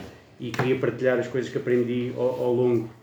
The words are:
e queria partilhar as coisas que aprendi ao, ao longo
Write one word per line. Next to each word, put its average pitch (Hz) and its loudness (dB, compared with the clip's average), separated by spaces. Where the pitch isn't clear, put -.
e 123 -8
queria 127 2
partilhar 123 2
as 117 0
coisas 123 -4
que - -4
aprendi 123 0
ao, 127 0
ao 123 2
longo 120 2